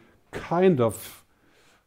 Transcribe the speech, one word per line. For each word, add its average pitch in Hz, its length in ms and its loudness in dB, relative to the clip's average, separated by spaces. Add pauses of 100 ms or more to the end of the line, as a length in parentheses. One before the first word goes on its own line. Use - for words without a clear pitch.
(320)
kind 175 480 2
of - 460 -4 (600)